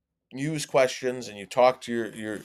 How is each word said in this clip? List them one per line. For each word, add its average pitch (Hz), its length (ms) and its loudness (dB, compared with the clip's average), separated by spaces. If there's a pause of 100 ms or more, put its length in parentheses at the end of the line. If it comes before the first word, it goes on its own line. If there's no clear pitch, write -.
(320)
use 147 340 -4
questions 127 640 0
and 104 80 -14
you 101 80 -12
talk 127 360 4
to 120 120 -8
your, 117 200 -4
your, 107 320 -8